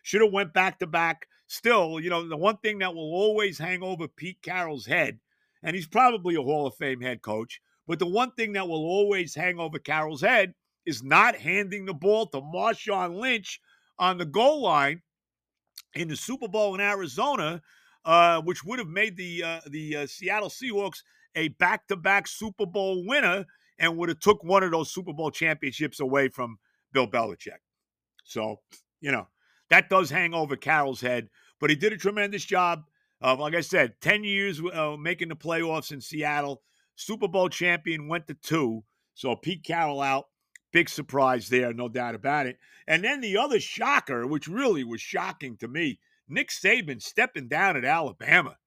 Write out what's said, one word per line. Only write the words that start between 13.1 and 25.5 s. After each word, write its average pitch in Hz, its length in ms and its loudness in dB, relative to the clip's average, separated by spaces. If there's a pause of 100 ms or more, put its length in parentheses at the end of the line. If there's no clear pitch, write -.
Lynch 240 400 -2 (400)
on 185 180 2
the 175 80 -4
goal 254 360 4
line 156 400 4 (920)
in 165 120 -4
the 151 80 -6
Super 240 320 -8
Bowl 202 280 0
in 196 60 -4
Arizona, 190 800 -2 (440)
uh, 170 360 8
which 165 220 -4
would 233 160 -6
have 202 80 -6
made 196 300 -2
the, 170 260 -8
uh, 165 240 -6
the, 151 300 -8
uh, 143 100 -4
Seattle 190 400 -4
Seahawks 202 540 -6 (360)
a 160 100 0
back-to-back 190 800 0
Super 214 380 -6
Bowl 190 400 -2
winner 202 400 2 (340)
and 165 160 2
would 170 140 -2
have 165 100 -4
took 208 240 4
one 190 200 6
of 180 80 0
those 165 200 0
Super 180 220 -8
Bowl 156 180 -4
championships 151 720 -4